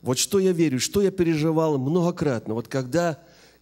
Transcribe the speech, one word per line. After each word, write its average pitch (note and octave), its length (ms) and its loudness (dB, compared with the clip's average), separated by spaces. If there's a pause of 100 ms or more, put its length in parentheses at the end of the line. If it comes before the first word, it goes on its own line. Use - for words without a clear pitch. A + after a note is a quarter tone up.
Вот B2+ 160 -2
что - 200 0
я F#3+ 140 4
верю, D#3+ 260 2
что G3+ 240 0
я F#3+ 80 2
переживал D#3+ 680 0
многократно. D3+ 760 -2
Вот A#2 140 -6
когда C#3+ 500 -2 (440)